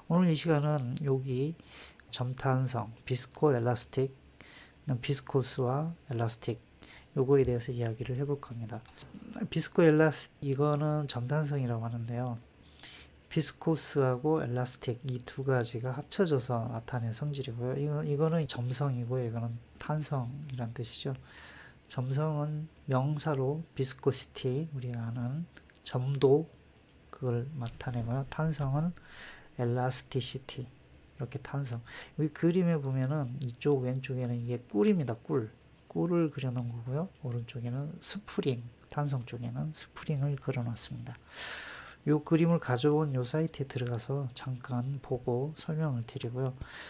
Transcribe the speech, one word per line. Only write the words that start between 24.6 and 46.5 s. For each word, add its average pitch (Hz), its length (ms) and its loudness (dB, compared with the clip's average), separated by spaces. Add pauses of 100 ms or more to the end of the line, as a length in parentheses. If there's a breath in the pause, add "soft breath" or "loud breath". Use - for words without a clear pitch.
우리가 123 340 -4
아는 123 380 -4 (380)
점도, 139 640 6 (720)
그걸 120 300 0 (100)
나타내고요. 123 720 -4
탄성은 156 640 0 (640 loud breath)
엘라스티시티, 127 1080 -2 (500)
이렇게 127 220 -6
탄성. 120 420 -4 (380 loud breath)
여기 151 100 2
그림에 170 480 4
보면은 135 640 0
이쪽 131 420 2
왼쪽에는 127 520 -2
이게 120 240 -2 (100)
꿀입니다. 190 460 4
꿀. 120 360 -2 (360)
꿀을 170 420 2
그려놓은 123 420 -2
거고요. 127 380 -4 (140)
오른쪽에는 123 800 -4
스프링, 143 600 -4 (280)
탄성 135 360 -2
쪽에는 123 480 -6
스프링을 143 640 -2
그려놨습니다. 120 800 -6 (920 loud breath)
요 147 160 4
그림을 165 360 6
가져온 147 560 2
요 127 80 2
사이트에 156 420 -2
들어가서 127 720 -2
잠깐 127 640 -4
보고 131 560 -2
설명을 151 480 -2
드리고요. 127 480 -4 (360 loud breath)